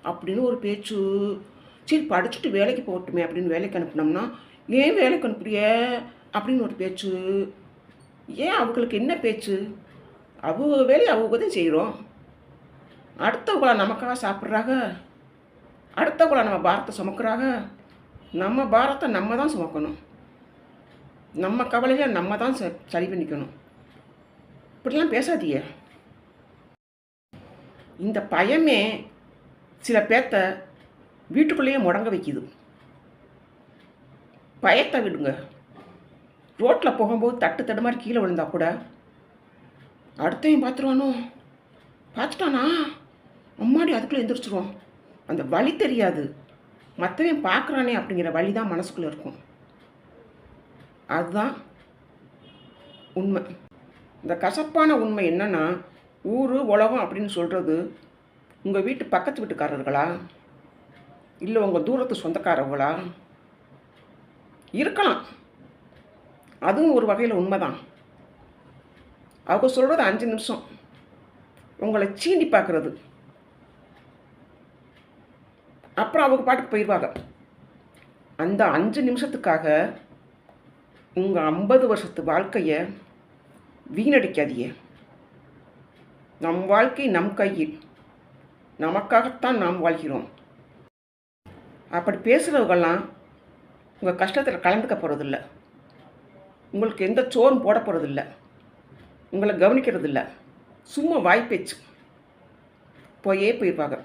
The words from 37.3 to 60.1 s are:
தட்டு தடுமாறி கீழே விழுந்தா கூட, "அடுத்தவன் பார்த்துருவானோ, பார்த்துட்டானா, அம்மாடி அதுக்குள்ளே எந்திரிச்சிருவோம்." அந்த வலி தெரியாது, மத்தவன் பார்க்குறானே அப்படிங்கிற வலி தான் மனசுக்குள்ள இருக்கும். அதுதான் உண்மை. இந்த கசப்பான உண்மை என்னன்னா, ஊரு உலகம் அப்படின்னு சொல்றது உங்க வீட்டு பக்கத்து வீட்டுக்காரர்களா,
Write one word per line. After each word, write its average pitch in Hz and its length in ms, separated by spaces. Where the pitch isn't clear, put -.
தட்டு - 200
தடுமாறி 233 340
கீழே 233 240
விழுந்தா 175 260
கூட, 165 200
"அடுத்தவன் 262 480
பார்த்துருவானோ, 269 440
பார்த்துட்டானா, 277 480
அம்மாடி 311 340
அதுக்குள்ளே 254 300
எந்திரிச்சிருவோம்." 202 460
அந்த 151 200
வலி 208 280
தெரியாது, 196 500
மத்தவன் 294 460
பார்க்குறானே 262 540
அப்படிங்கிற 175 340
வலி 175 220
தான் 214 200
மனசுக்குள்ள 170 380
இருக்கும். - 280
அதுதான் 175 420
உண்மை. 190 280
இந்த 170 140
கசப்பான 311 600
உண்மை 214 280
என்னன்னா, 175 380
ஊரு 254 400
உலகம் 220 360
அப்படின்னு 196 320
சொல்றது 170 420
உங்க 196 140
வீட்டு 254 260
பக்கத்து 269 360
வீட்டுக்காரர்களா, 143 600